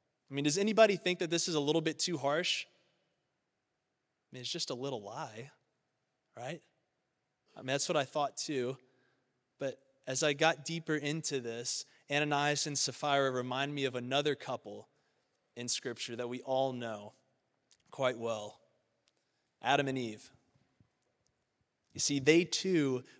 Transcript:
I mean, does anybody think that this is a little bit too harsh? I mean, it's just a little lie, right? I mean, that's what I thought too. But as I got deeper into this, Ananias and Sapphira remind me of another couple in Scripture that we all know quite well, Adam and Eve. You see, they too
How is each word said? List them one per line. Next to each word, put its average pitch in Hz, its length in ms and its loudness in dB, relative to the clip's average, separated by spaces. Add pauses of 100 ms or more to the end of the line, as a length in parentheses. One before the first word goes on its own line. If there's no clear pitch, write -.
(300)
I 135 40 -10
mean, 143 100 0
does 147 140 2
anybody 208 380 6
think 180 240 0
that 170 100 -2
this 170 180 0
is 170 60 0
a 151 60 2
little 156 200 2
bit 156 180 -2
too 170 200 -2
harsh? 143 480 0
I - 1700 -20
mean, 127 80 -12
it's 117 80 -6
just 165 200 -6
a 135 40 -4
little 127 260 -6
lie, 117 500 -10 (840)
right? 135 240 -10 (960)
I - 40 -16
mean, 127 80 -10
that's 139 200 0
what 170 80 2
I 139 80 2
thought 143 320 -4
too. 131 400 -2 (840)
But 135 200 -6 (280)
as 135 160 -2
I 151 120 4
got 151 300 4
deeper 160 320 -2
into 143 440 -2
this, 120 460 -6 (240)
Ananias 147 560 2
and 143 120 -4
Sapphira 139 520 2
remind 127 440 -2
me 139 120 -2
of 123 80 -2
another 135 400 0
couple 104 540 -10 (680)
in 120 120 -8
Scripture 117 480 -6
that 123 120 -4
we 127 140 -6
all 131 300 0
know 110 420 -8 (760)
quite 127 280 0
well, 107 420 -4 (1000)
Adam 139 260 4
and 131 80 -2
Eve. 113 340 -8 (1600)
You 143 60 -6
see, 143 200 2
they 160 240 8
too 147 600 0 (160)